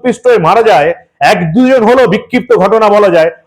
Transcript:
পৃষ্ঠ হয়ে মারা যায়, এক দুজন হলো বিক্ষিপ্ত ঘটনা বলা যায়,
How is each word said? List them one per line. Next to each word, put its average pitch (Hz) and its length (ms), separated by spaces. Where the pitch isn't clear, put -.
পৃষ্ঠ 247 240
হয়ে 240 120
মারা 190 240
যায়, 170 320
এক 180 180
দুজন 254 320
হলো 254 220
বিক্ষিপ্ত 208 500
ঘটনা 208 320
বলা 202 200
যায়, 165 220